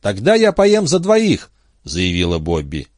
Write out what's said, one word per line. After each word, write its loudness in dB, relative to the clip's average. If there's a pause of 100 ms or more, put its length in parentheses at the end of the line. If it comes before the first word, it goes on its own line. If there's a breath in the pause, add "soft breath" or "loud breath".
«Тогда 0
я 2
поем 2
за 0
двоих», 0 (320)
заявила -2
Бобби. -6 (100)